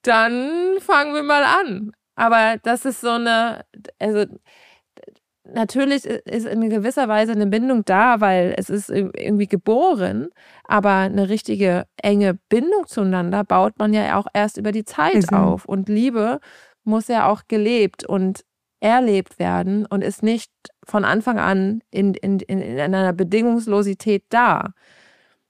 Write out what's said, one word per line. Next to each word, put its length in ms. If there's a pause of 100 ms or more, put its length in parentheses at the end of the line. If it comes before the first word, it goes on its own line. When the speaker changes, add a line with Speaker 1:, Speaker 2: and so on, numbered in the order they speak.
Speaker 1:
Dann 800
fangen 340
wir 100
mal 200
an. 480 (240)
Aber 480
das 220
ist 160
so 100
eine, 540 (340)
also 260 (1160)
natürlich 640
i-, 200
ist 200
in 240
gewisser 380
Weise 240
eine 160
Bindung 380
da, 340
weil 380
es 120
ist 200
ir-, 260
irgendwie 320
geboren. 840 (360)
Aber 300
eine 340
richtige 560 (160)
enge 340 (140)
Bindung 380
zueinander 560
baut 360
man 140
ja 240
auch 160
erst 240
über 140
die 140
Zeit 460
Speaker 2:
Mhm. 60
Speaker 1:
auf. 280
Und 240
Liebe 500 (440)
muss 240
ja 200
auch 200
gelebt 580
und 360 (400)
erlebt 580
werden 460
und 180
ist 200
nicht 280 (340)
von 180
Anfang 340
an 440 (100)
in, 220
in, 260
in, 220
in 180
einer 320
Bedingungslosität 1160
da. 440 (760)